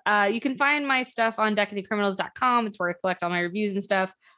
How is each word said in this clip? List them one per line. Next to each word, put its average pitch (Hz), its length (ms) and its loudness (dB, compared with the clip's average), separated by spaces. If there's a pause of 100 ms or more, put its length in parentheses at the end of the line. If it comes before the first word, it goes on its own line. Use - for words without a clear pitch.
Uh, 202 260 4
you 233 100 -2
can 269 160 -2
find 285 300 2
my 262 160 0
stuff 226 360 -2
on 214 160 2
decadent 202 320 -2
criminals 202 280 0
dot 190 200 -6
com. 240 320 2
It's 202 100 -8
where 175 120 -2
I 175 100 -4
collect 180 240 -2
all 175 60 -2
my 175 100 -2
reviews 196 340 -2
and 196 100 -2
stuff. 190 300 0 (240)